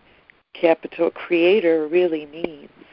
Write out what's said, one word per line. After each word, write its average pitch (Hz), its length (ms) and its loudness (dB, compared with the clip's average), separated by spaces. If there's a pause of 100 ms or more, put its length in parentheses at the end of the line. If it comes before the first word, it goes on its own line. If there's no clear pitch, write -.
(540)
capital - 560 0
creator 170 800 2
really 160 380 0
means. 151 440 -12 (220)